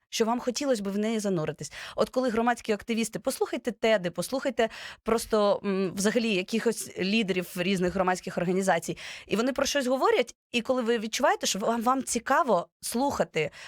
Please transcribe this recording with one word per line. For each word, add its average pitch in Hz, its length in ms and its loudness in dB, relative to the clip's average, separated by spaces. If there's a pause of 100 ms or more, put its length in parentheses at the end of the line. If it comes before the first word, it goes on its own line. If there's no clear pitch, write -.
(100)
що - 140 2
вам 240 160 0
хотілось 254 400 0
би 196 100 -4
в 196 80 -2
неї 220 200 0
зануритись. 160 540 -2 (240)
От - 140 2
коли 254 200 2
громадські 233 420 0
активісти, 220 460 -2
послухайте 269 540 -2
теди, 208 380 2
послухайте 247 580 0 (340)
просто, 214 600 2
м, 190 300 0
взагалі 220 400 2
якихось 214 640 -2
лідерів 185 580 0
різних 180 380 0
громадських 185 440 -4
організацій, 180 580 0 (300)
і 180 100 -2
вони 247 160 0
про 262 140 0
щось 277 200 0
говорять, 269 480 2 (180)
і 240 100 0
коли 254 200 0
ви 233 160 2
відчуваєте, 247 480 0
що 190 120 0
вам, 226 240 0
вам 254 200 2
цікаво 247 680 2 (120)
слухати, 202 720 -2 (180)